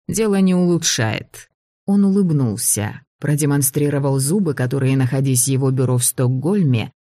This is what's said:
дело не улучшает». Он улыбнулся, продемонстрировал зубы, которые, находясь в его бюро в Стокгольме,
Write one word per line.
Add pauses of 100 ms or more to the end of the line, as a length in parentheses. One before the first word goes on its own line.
дело
не
улучшает». (380)
Он
улыбнулся, (180)
продемонстрировал
зубы,
которые,
находясь
в
его
бюро
в
Стокгольме, (160)